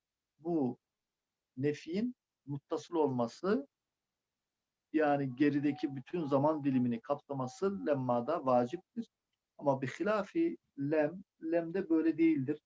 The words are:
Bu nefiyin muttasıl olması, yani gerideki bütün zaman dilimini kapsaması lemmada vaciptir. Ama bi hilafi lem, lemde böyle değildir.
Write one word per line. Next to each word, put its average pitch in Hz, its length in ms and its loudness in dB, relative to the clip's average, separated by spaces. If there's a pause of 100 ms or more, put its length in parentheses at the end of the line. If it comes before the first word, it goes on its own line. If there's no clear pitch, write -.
(400)
Bu 151 380 0 (800)
nefiyin 160 580 -2 (300)
muttasıl 143 500 -8
olması, 151 720 0 (1300)
yani 143 420 2
gerideki 143 600 2
bütün 160 300 -4
zaman 143 380 2
dilimini 123 380 2
kapsaması 143 840 -4
lemmada 135 600 0
vaciptir. 123 640 0 (500)
Ama 135 240 0
bi 131 60 -2
hilafi 170 720 -2 (220)
lem, 151 440 0 (200)
lemde 165 460 -2
böyle 160 280 4
değildir. 151 480 2